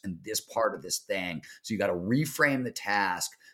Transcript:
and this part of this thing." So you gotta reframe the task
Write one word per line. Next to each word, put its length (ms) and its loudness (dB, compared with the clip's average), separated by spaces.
and 200 -6
this 160 -2
part 340 0
of 60 -8
this 200 -4
thing." 420 -4
So 120 -4
you 40 0
gotta 140 4
reframe 720 2
the 60 -4
task 640 0